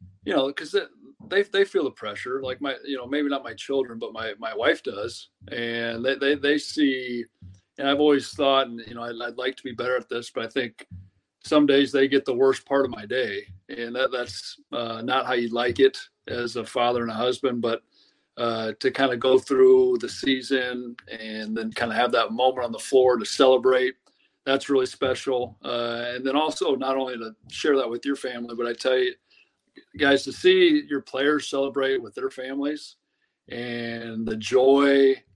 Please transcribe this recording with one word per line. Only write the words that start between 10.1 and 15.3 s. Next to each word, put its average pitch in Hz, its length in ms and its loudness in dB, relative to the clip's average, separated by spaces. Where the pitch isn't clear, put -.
but 117 140 -6
I 113 40 -8
think 120 380 -6
some 151 220 4
days 139 260 4
they 135 160 4
get 135 160 2
the 131 100 -2
worst 131 320 2
part 139 180 2
of 127 60 -4
my 107 160 -12
day, 107 360 -4
and 117 280 -8
that, 127 160 0
that's, - 480 -8
uh, 117 300 -6
not 123 240 0
how 127 80 -2